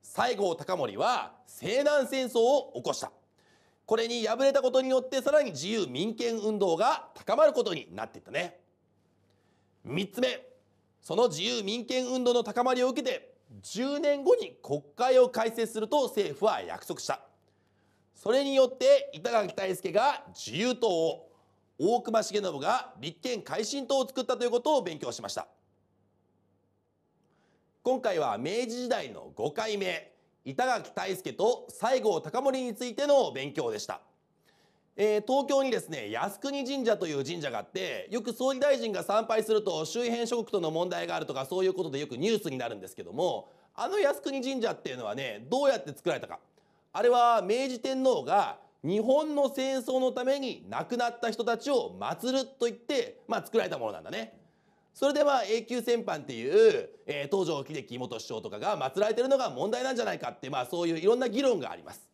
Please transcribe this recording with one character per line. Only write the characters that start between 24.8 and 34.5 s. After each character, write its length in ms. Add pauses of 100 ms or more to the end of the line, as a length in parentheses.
勉 160
強 120
し 120
ま 80
し 40
た。 140 (2250)
今 200
回 160
は 180
明 140
治 320
時 60
代 220
の 240
五 160
回 280
目、 340 (320)
板 220
垣 240
退 260
助 160
と 380
西 300
郷 200
隆 240
盛 200
に 100
つ 100
い 100
て 120
の 260
勉 220
強 160
で 80
し 80
た。 160 (920)